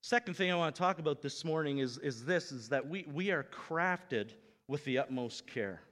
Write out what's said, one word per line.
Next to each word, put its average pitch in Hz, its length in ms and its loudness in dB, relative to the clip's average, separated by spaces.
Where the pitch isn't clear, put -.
Second 233 320 2
thing 185 160 2
I 180 40 4
want 170 200 4
to - 40 -14
talk 180 200 4
about 156 220 0
this - 240 -6
morning 156 340 2
is, 131 200 0
is 123 260 -4
this, 165 260 0
is 120 200 -8
that 135 180 0
we, 180 240 -6
we 185 180 0
are 147 140 2
crafted 165 880 0
with 143 160 -2
the 127 140 2
utmost 127 480 -2
care. 98 460 -4